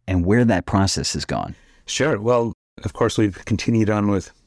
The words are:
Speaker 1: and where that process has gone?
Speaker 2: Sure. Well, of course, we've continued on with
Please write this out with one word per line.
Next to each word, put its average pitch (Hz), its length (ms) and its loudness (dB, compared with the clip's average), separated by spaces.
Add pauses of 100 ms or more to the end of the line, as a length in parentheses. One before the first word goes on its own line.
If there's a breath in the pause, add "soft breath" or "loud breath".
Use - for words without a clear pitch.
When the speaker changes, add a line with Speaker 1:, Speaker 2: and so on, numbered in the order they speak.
Speaker 1:
and 92 180 0
where 110 200 4
that 98 200 2
process 98 500 0
has 73 100 -6
gone? 52 320 -6 (300 soft breath)
Speaker 2:
Sure. 131 340 -2
Well, 117 320 0 (320)
of - 80 -6
course, - 260 0
we've 104 280 0
continued 110 440 0
on 104 220 0
with 95 180 -2 (160)